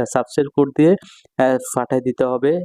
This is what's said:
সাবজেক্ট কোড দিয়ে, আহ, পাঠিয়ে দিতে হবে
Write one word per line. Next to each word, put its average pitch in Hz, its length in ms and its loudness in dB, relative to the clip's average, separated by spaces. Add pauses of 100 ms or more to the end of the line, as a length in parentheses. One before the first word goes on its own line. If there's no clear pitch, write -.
সাবজেক্ট 139 480 -2
কোড 143 140 2
দিয়ে, 151 240 4 (460)
আহ, 131 180 2 (160)
পাঠিয়ে 127 280 -2
দিতে 123 240 -2
হবে 127 280 0 (120)